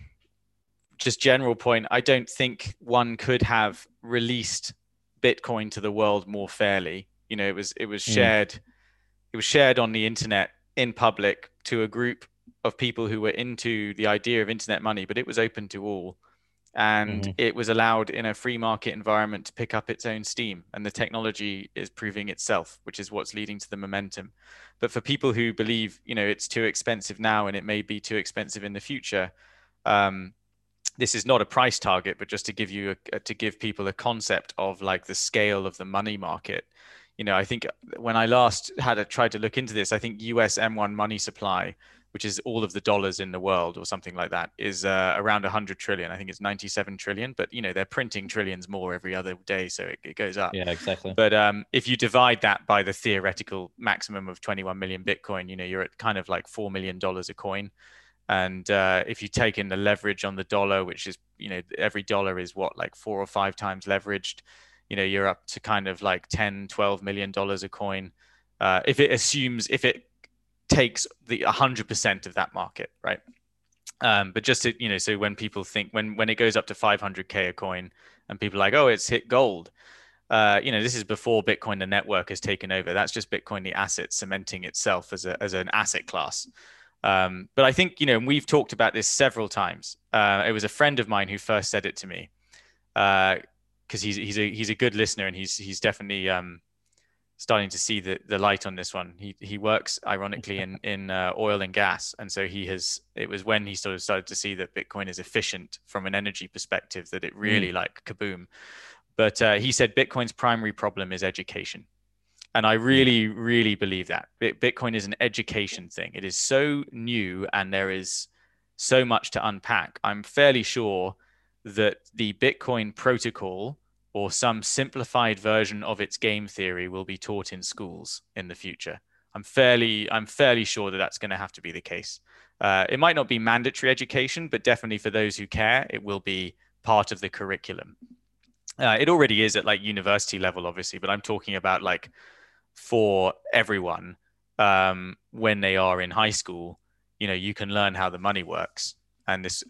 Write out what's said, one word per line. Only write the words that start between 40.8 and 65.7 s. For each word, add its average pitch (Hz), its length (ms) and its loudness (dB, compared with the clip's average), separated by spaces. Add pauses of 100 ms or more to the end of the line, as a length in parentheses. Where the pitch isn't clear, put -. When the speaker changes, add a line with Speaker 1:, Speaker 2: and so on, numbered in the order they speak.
Speaker 1:
money 104 220 -2
supply, 95 580 -2 (380)
which - 120 -8
is 101 220 -4
all 113 180 -2
of 87 80 -4
the 98 80 -8
dollars 98 400 2
in 95 100 -8
the 90 100 -8
world 87 360 0
or 87 80 -12
something 90 300 -8
like 85 160 -4
that, 87 260 -4
is, 95 280 -4
uh, 95 340 2
around 104 260 2
a 95 60 -2
hundred 98 280 -4
trillion. 90 320 -4
I 92 60 -10
think 95 140 -12
it's 92 100 -16
ninety-seven 101 560 -4
trillion, 107 380 -6
but, - 180 -4
you 120 80 -8
know, 95 140 -4
they're 95 100 -2
printing 107 440 -6
trillions 95 400 -4
more 92 260 -6
every 92 200 -8
other 92 200 -6 (100)
day, 95 240 -4
so 95 160 -8
it, - 180 -10
it - 140 -16
goes 98 220 -4
up. 95 160 -2
Speaker 2:
Yeah, 90 160 -4
exactly. 95 440 -4
Speaker 1:
But, 107 200 6
um, 104 380 4
if 120 160 0
you 123 80 0
divide 123 440 4
that 101 260 2
by 104 160 6
the 95 100 -2
theoretical 95 880 -2
maximum 101 500 -4
of 90 120 -14
twenty-one 95 380 -6
million 92 260 -6
Bitcoin, 95 460 -4
you 92 60 -12
know, 90 80 -8
you're 95 180 -4
at - 160 -10
kind 110 180 -2
of, 92 120 -6
like, 87 200 -4
four 104 220 -8
million 95 280 -6
dollars 92 300 -4
a - 60 -14
coin. 101 360 -6 (580)
And, 92 420 -2
uh, 95 360 4
if - 160 -8
you 104 60 -8
take 113 300 0
in 101 100 -4
the 95 80 -4
leverage 101 480 0
on 98 120 -6
the 95 80 -6
dollar, 98 400 2
which - 220 -10
is, 92 100 -10 (220)
you 104 100 -12
know, 90 140 -8 (160)
every 101 240 -2
dollar 98 360 0
is 90 160 -10
what, 95 220 -4
like, - 180 -8
four 101 260 -8
or 95 60 -6
five 98 300 -2
times 95 280 -8
leveraged, 98 560 -4 (480)
you 98 80 -8
know, 98 80 0
you're 98 240 2
up - 200 -2
to - 120 -14
kind 101 260 0